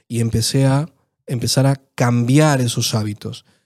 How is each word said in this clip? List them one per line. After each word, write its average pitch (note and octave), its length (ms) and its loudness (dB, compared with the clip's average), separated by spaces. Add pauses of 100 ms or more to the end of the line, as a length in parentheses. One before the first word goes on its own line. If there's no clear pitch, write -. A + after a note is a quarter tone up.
Y A#2 120 -4
empecé A#2 460 0
a, C#3 240 0 (380)
empezar B2+ 400 0
a C#3 120 0 (140)
cambiar B2+ 680 2
esos A#2+ 360 -2
hábitos. G#2+ 500 -6 (200)